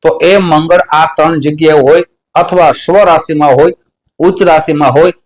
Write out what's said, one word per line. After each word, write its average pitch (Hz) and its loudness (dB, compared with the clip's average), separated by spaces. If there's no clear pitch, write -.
તો - 2
એ 175 2
મંગળ 165 0
આ 156 0
ત્રણ 156 -2
જગ્યાએ 151 0
હોય 160 2
અથવા 160 0
સ્વરાશિમાં 160 0
હોય, 165 0
ઉચ્ચ 180 0
રાશિમાં 156 0
હોય 170 2